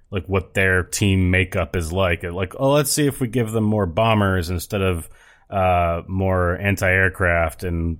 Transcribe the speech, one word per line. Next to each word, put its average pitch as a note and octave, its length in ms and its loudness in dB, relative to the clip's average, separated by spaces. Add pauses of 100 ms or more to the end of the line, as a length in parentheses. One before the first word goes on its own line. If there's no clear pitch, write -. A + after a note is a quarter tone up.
like, G2 180 -6
what F#2+ 280 -2
their F#2 280 2
team F#2+ 480 2
makeup F2+ 440 0
is E2 180 -4
like. F2+ 300 0
Like, F2+ 360 -6
"Oh, C3+ 120 2
let's C#3+ 200 2
see D3 160 0
if C3 140 -4
we C3 80 -2
give A2 240 -2
them A2+ 100 0
more G#2+ 220 2
bombers G2 640 2
instead F#2 320 -4
of, F2+ 260 -2 (420)
uh, F2+ 580 0
more F#2 520 0
anti-aircraft, F#2 1040 0
and E2+ 360 -4